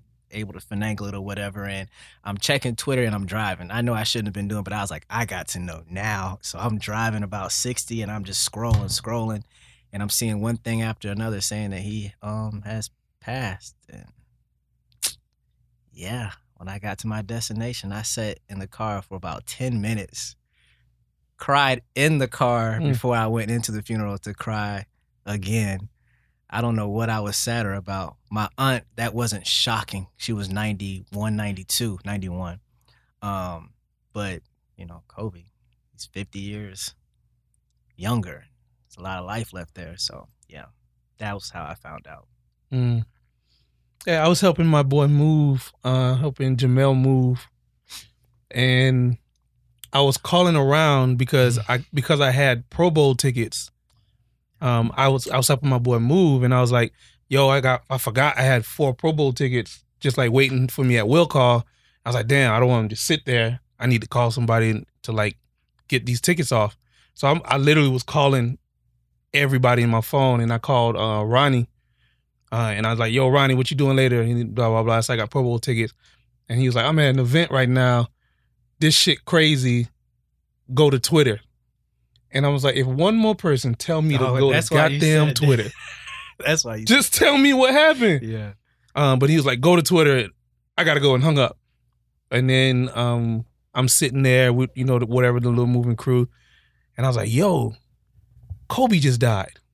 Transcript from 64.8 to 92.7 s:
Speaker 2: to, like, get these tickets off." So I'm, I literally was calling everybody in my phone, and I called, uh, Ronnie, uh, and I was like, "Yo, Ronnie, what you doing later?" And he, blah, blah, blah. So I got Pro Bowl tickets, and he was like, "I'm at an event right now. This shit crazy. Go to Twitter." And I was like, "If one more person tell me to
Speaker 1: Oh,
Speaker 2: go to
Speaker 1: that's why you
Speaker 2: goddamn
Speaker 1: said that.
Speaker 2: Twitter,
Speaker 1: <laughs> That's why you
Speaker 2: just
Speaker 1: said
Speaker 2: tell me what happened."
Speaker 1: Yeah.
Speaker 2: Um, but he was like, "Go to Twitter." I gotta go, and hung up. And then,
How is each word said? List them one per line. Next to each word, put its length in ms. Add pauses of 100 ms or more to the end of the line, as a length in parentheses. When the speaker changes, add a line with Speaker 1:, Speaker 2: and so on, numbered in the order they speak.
Speaker 2:
to, 80
like, 260 (500)
get 180
these 160
tickets 300
off." 260 (380)
So 120
I'm, 180
I 120
literally 320
was 140
calling 560 (720)
everybody 480
in 80
my 120
phone, 400
and 120
I 60
called, 360
uh, 300
Ronnie, 420 (840)
uh, 240
and 100
I 60
was 80
like, 140
"Yo, 160
Ronnie, 260
what 160
you 60
doing 180
later?" 260
And 160
he, 60
blah, 260
blah, 140
blah. 180
So 140
I 20
got 140
Pro 100
Bowl 160
tickets, 360 (540)
and 120
he 80
was 80
like, 100
"I'm 140
at 100
an 100
event 300
right 200
now. 400 (680)
This 140
shit 320
crazy. 640 (840)
Go 200
to 80
Twitter." 400 (920)
And 120
I 40
was 140
like, 140
"If 100
one 300
more 180
person 400
tell 260
me 160
to 80
Speaker 1:
Oh, 140
Speaker 2:
go 100
to 40
Speaker 1:
that's 180
why 160
you 120
Speaker 2:
goddamn 280
Speaker 1:
said 100
that. 80
Speaker 2:
Twitter, 240 (360)
Speaker 1:
<laughs> 340
That's 240
why 140
you 80
Speaker 2:
just 280
Speaker 1:
said 120
Speaker 2:
tell 120
me 160
what 200
happened." 500
Speaker 1:
Yeah. 300 (420)
Speaker 2:
Um, 240
but 100
he 60
was 100
like, 140
"Go 160
to 60
Twitter." 480 (480)
I 80
gotta 160
go, 120
and 100
hung 140
up. 200 (760)
And 180
then, 460